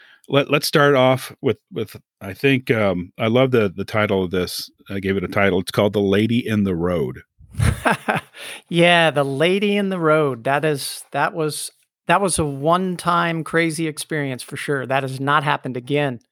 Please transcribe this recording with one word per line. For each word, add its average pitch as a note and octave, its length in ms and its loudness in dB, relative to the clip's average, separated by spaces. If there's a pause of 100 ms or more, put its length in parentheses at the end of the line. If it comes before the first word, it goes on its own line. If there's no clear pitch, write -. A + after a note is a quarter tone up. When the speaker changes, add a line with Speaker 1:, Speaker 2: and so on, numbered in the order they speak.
(300)
Speaker 1:
let, C#3 200 0
let's C#3 160 0
start C#3+ 300 4
off B2+ 440 2
with, B2 200 -2 (120)
with, G2+ 240 -8 (260)
I F#2+ 120 -8
think, C3+ 380 0
um, G2 480 0
I A#2 80 0
love B2+ 240 4
the, A2 180 4
the F#2+ 160 -8
title G#2 380 0
of F2 80 -4
this. F2+ 400 -4 (180)
I G2 100 -6
gave F#2+ 160 -2
it F#2 80 -2
a F2+ 40 -6
title. G2 320 2
It's F#2 100 -6
called G#2 240 2
The G#2 80 2
Lady G#2+ 440 2
in G#2+ 180 0
the F#2+ 120 0
Road. E2 460 -2 (380)
Speaker 2:
<laughs> - 320 2 (800)
Yeah, E3+ 420 4
The C#3 120 0
Lady F3+ 540 0
in G3+ 120 0
the F#3 100 -4
Road. D3+ 460 2
That C#3+ 200 0
is, D3 460 -4
that D3 240 -2
was, D#3 360 -6 (360)
that E3+ 120 4
was F#3+ 200 0
a E3 60 0
one-time E3+ 1000 0
crazy E3 440 -2
experience D3 540 -6
for - 160 -14
sure. C3+ 300 -4
That C3+ 160 0
has C3 160 -6
not C#3+ 240 2
happened C#3+ 340 -2
again. C3 420 -2 (120)